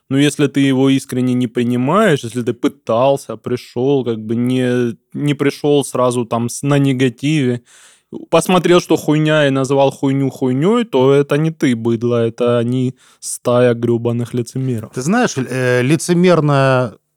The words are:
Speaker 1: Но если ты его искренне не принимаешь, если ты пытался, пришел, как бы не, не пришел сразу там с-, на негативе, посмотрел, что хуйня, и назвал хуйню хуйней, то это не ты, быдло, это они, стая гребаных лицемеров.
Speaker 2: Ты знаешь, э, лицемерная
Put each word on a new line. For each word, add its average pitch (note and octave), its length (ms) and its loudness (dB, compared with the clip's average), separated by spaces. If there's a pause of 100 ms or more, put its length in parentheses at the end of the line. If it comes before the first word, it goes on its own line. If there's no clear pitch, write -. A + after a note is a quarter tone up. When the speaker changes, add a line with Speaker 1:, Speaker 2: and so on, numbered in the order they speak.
Speaker 1:
Но C3+ 80 -2
если D3 300 2
ты C#3 140 -2
его C3+ 280 2
искренне B2+ 460 -2
не B2 140 -2
принимаешь, C3 720 0
если A#2+ 200 -6
ты A#2 100 -2
пытался, B2 840 -2
пришел, B2 680 -4
как A#2 160 -4
бы A2 160 -6
не, B2 600 -2 (180)
не C#3+ 200 -2
пришел C#3+ 500 0
сразу B2 400 -2
там A#2 240 -4
с-, - 140 -12
на C#3+ 160 2
негативе, C3+ 840 0 (680)
посмотрел, F3 500 4
что E3 160 2
хуйня, D#3 520 2
и - 20 2
назвал C3+ 400 2
хуйню C3+ 400 -2
хуйней, D3 540 0
то C3+ 280 2
это C#3+ 240 2
не D#3+ 140 0
ты, C#3+ 240 -2
быдло, A#2 500 -2
это A#2+ 340 0
они, B2 360 -2 (260)
стая B2 540 0
гребаных A#2+ 580 -2
лицемеров. B2 640 -6
Speaker 2:
Ты B2+ 80 -6
знаешь, G#3 340 0
э, B2 460 0
лицемерная D3 1120 2 (240)